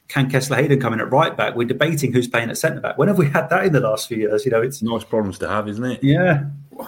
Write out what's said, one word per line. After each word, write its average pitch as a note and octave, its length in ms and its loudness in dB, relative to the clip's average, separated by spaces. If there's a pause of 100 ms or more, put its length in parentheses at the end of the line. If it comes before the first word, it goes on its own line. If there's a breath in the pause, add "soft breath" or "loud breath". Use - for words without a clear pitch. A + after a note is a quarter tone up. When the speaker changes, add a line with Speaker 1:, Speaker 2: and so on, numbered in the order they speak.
Speaker 1:
can C#3 220 0
Kessler C3 260 0
Hayden C#3 240 2
come A#2 120 0
in A2 80 -2
at - 100 -6
right D#3 260 2
back? A2 200 -2
We're A#2+ 100 -2
debating C#3 460 0
who's B2 160 2
playing A#2 220 -2
at A2 80 -8
centre D3 220 -2
back. - 180 -6
When D3 100 4
have F#3+ 100 2
we D3 100 4
had D#3 200 0
that F#3 160 2
in F#3 80 2
the C#3 80 4
last G#2+ 260 0
few A2+ 120 -6
years? G#2+ 260 0
You B2+ 80 -2
know, A2+ 80 2
it's C3+ 220 -4
Speaker 2:
Nice A2+ 200 -2
problems G#2 360 -2
to E2 100 -6
have, G#2 180 -4
isn't G#2 180 -6
it? B2+ 200 -4
Speaker 1:
Yeah. D3+ 400 4 (440)